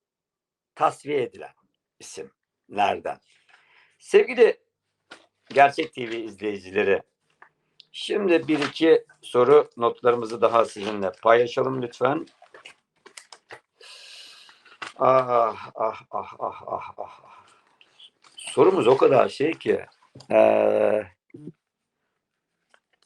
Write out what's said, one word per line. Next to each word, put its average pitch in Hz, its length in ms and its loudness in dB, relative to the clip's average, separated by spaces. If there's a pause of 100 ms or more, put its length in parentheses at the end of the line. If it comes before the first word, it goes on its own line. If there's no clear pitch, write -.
(760)
tasfiye 143 460 -4
edilen 80 320 -12 (460)
isimlerden. - 1200 -8 (800)
Sevgili 233 640 2 (840)
Gerçek 139 440 2
T 120 180 -10
V 113 80 -8
izleyicileri, 98 840 -4 (920)
şimdi 185 500 -2
bir 151 120 0
iki 156 460 2 (160)
soru 131 560 2
notlarımızı 117 640 -2
daha 113 240 2
sizinle 101 460 -6 (100)
paylaşalım 123 600 0
lütfen. 127 440 -4 (2750)
Ah, 131 340 2
ah, 117 460 -2
ah, 110 360 -6
ah, 98 280 -10
ah, - 280 -10
ah, - 300 -10
ah. - 480 -20 (920)
Sorumuz 156 500 0
o 135 100 6
kadar 127 320 4
şey 147 220 -4
ki. - 340 -4 (460)
Ee, 107 720 2 (2000)